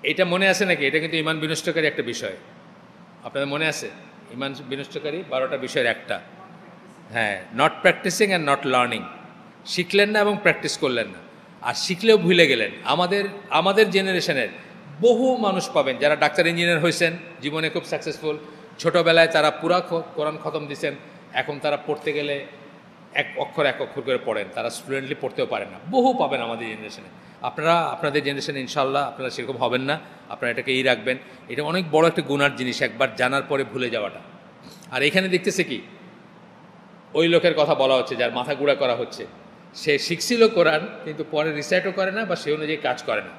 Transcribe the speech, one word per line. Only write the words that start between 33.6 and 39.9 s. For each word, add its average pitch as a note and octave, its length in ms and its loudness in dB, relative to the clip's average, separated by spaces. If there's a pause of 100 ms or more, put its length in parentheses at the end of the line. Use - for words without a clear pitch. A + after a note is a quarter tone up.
ভুলে B2 260 -4
যাওয়াটা। G#2 300 -4 (680)
আর B2+ 120 -2
এখানে F#3 260 4
দেখতেছে F3+ 360 0
কি, A2+ 160 -6 (1300)
ওই E3 140 4
লোকের E3+ 260 4
কথা D3+ 200 4
বলা C3+ 200 4
হচ্ছে B2 220 0
যার A#2+ 160 0
মাথা C3 220 -4
গুঁড়া C#3 200 2
করা B2 220 2
হচ্ছে, A2+ 300 -8 (480)
সে C#3+ 240 0